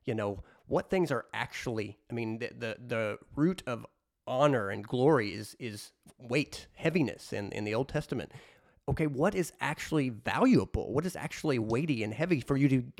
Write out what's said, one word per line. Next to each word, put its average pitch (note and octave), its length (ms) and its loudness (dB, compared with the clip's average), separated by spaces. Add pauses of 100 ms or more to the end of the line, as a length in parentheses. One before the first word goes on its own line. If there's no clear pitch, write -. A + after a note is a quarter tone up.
You B2 100 -4
know, G2+ 280 -4 (240)
what D#3+ 240 -2
things F#3 220 2
are - 200 -2
actually, A2 640 -6 (120)
I A#2+ 40 -6
mean, A2+ 240 -4
the, A#2 200 -6
the, A2+ 180 -6 (100)
the A2+ 320 -2 (160)
root F3 320 2
of A2+ 200 -6 (400)
honor B2+ 440 4
and G#2 160 -6
glory B2+ 460 4
is, G#2+ 260 -10
is G#2+ 340 -10 (260)
weight, B2 560 -4
heaviness D#3+ 580 -2
in, G2+ 200 -6
in G#2+ 120 -4
the G#2 100 -2
Old C3 140 -2
Testament. C#3 440 -4 (560)
Okay, D3 180 0
what D3+ 280 0
is - 260 -2
actually D3+ 500 -2
valuable? A2 800 2
What D#3 140 0
is F3+ 100 -6
actually C#3 420 -2
weighty A#2 460 0
and G#2+ 100 -4
heavy D#3 260 2
for C#3 160 0
you C#3 120 6
to B2+ 160 4 (160)